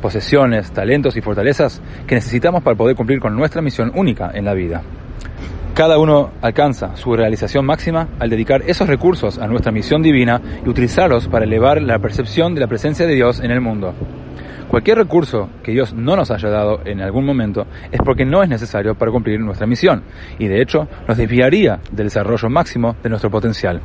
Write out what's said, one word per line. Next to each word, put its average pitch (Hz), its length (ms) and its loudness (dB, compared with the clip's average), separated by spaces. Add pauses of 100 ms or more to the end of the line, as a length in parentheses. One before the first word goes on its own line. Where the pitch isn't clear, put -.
posesiones, 110 680 2
talentos 127 460 0
y 113 40 -6
fortalezas 110 600 0 (240)
que - 80 0
necesitamos 123 480 0
para 120 160 2
poder 117 180 4
cumplir 127 240 0
con 107 160 -2
nuestra 156 280 0
misión 123 320 -2
única 135 360 0
en 101 140 -6
la 101 80 0
vida. 85 300 -4 (920)
Cada 160 240 4
uno 151 320 4 (140)
alcanza 117 520 0
su 120 200 -2
realización 113 500 0
máxima 165 440 -2 (100)
al 117 100 -2
dedicar 117 380 2
esos 170 200 0
recursos 143 520 0
a 110 80 -6
nuestra 117 240 0
misión 110 320 0
divina 123 360 4 (240)
y 123 60 -2
utilizarlos 123 580 2
para 113 180 0
elevar 123 360 4
la 120 160 0
percepción 120 560 -2
de 151 80 -2
la 123 60 0
presencia 147 400 -2
de 156 80 2
Dios 123 240 2
en 120 100 -4
el 123 120 0
mundo. 104 340 -4 (720)
Cualquier 196 320 4
recurso 160 500 2 (140)
que - 80 -4
Dios 113 240 0
no 120 200 0
nos 185 140 0
haya 107 180 -2
dado 104 380 0
en 98 160 -6
algún 98 240 -2
momento 110 400 -2 (260)
es - 140 -2
porque 135 180 2
no 156 200 4
es 185 60 2
necesario 110 440 -2
para 110 180 0
cumplir 110 280 0
nuestra 104 260 -4
misión 120 380 2 (340)
y, 110 100 -2
de 98 140 2
hecho, 151 260 0 (200)
nos 110 100 0
desviaría 123 640 4 (120)
del 104 140 -4
desarrollo 107 460 0
máximo 120 500 0
de 117 80 -4
nuestro 110 220 -2
potencial. 101 540 -2